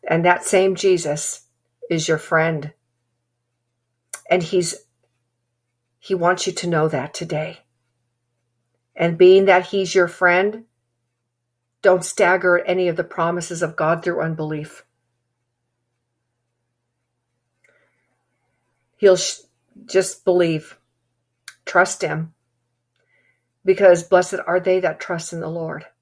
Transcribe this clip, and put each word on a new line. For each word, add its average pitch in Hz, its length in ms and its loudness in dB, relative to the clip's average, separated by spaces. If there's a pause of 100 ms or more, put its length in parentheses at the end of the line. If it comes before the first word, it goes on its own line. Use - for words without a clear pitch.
And 165 180 0
that 175 180 2
same 190 320 2
Jesus 165 640 -2 (480)
is 160 180 -2
your 160 100 0
friend. 160 560 -2 (1600)
And 180 140 0
he's, 175 320 -2 (1200)
he - 160 -4
wants 180 320 0
you 180 60 -4
to 175 140 -6
know 160 220 0
that 156 240 -6
today. 160 460 -8 (1400)
And 170 220 -2
being 190 280 8
that 185 220 4
he's 190 280 -4
your 180 140 4
friend, 190 560 0 (1160)
don't 180 240 4
stagger 180 540 2
at - 100 -6
any 180 180 0
of 165 80 -2
the 165 80 -4
promises 170 580 -4
of 160 140 -6
God 160 280 -2
through 170 180 -4
unbelief. 156 640 -8 (4000)
He'll 185 220 4
sh-, - 240 -8 (440)
just - 380 -4
believe. 170 560 -2 (840)
Trust - 360 0
him. 160 300 -6 (1300)
Because 180 380 4
blessed 180 320 0 (100)
are 180 140 -2
they 185 200 0
that 170 200 -4
trust 170 340 -10
in 165 60 -10
the 160 100 -8
Lord. 160 360 -10 (160)